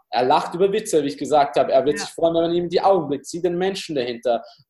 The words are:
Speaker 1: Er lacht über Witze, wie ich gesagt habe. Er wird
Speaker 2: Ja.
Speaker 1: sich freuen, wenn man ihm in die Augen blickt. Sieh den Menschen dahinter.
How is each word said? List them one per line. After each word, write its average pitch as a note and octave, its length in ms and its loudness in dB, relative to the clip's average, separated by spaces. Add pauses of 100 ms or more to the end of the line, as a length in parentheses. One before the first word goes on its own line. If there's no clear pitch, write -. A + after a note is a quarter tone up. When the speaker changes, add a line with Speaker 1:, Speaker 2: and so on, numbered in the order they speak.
Speaker 1:
Er A#2+ 160 0
lacht D3+ 300 2
über F#3+ 180 2
Witze, G#3 300 0
wie C#3 60 -2
ich C#3 100 -8
gesagt C#3+ 400 2
habe. B2+ 140 2
Er C3 120 4
wird D3 140 0
Speaker 2:
Ja. G3 80 -6
Speaker 1:
sich - 80 -16
freuen, E3 200 0
wenn E3 80 2
man E3+ 120 0
ihm F3 100 0
in E3+ 60 -6
die F3+ 100 2
Augen F#3 280 2
blickt. C#3 180 -6
Sieh F3 160 -10
den F3 160 0
Menschen F#3+ 360 -4
dahinter. A#2+ 480 -2 (280)